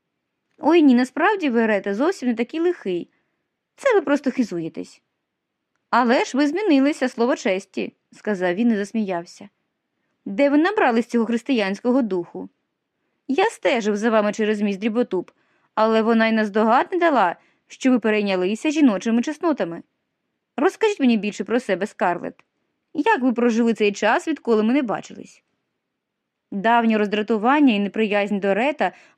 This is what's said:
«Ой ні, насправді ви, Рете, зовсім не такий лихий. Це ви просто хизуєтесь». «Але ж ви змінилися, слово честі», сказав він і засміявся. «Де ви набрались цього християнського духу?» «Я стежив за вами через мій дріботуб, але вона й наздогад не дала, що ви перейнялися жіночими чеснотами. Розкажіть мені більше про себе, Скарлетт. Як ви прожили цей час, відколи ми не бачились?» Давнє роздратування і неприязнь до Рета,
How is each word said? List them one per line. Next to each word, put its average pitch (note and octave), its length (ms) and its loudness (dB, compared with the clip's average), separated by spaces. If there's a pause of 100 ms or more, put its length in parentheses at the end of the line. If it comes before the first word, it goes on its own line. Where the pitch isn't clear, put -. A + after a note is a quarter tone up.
(580)
«Ой D#4+ 240 4
ні, C4+ 120 6
насправді D4+ 560 0
ви, A3+ 160 0
Рете, G3+ 280 -2
зовсім C4+ 340 -2
не A#3+ 60 0
такий A#3+ 260 -6
лихий. G#3+ 500 -4 (680)
Це B4+ 180 0
ви G4 60 4
просто C#4+ 300 -2
хизуєтесь». F3 720 -6 (880)
«Але B3 340 2
ж C4 120 -8
ви D4 100 2
змінилися, D4 600 0
слово A#3+ 280 -2
честі», G3 560 -6 (200)
сказав F3+ 420 -4
він A#3 180 0
і G#3+ 40 0
засміявся. G3 720 -6 (760)
«Де A#3+ 260 0
ви D4 80 4
набрались D#4 480 2
цього A#3 200 -2
християнського A#3 760 -2
духу?» F#3 460 -6 (800)
«Я D#4+ 160 0
стежив A#3 520 -2
за A3 140 0
вами G#3 220 2
через G#3+ 280 -2
мій G3+ 160 -2
дріботуб, G#3 540 -4 (440)
але A3 280 2
вона A3+ 240 2
й A3+ 60 0
наздогад A3 600 2
не F#4 60 -2
дала, B3+ 380 2 (300)
що - 240 -2
ви B3+ 80 4
перейнялися G#3 720 -2
жіночими A#3 520 2
чеснотами. B3 600 -4 (720)
Розкажіть G4 440 0
мені A#3+ 160 4
більше G3+ 280 -6
про A3+ 160 -2
себе, G3 260 -4
Скарлетт. - 580 -4 (500)
Як F#4 280 0
ви B3+ 100 2
прожили A#3 420 2
цей G#3 180 0
час, A#3+ 360 0
відколи A#3 340 0
ми A3 100 0
не D4 100 0
бачились?» - 600 -10 (1080)
Давнє A3+ 460 2
роздратування G#3+ 760 2
і G3+ 40 0
неприязнь G3+ 600 -2
до G3 160 0
Рета, A3+ 380 -2 (260)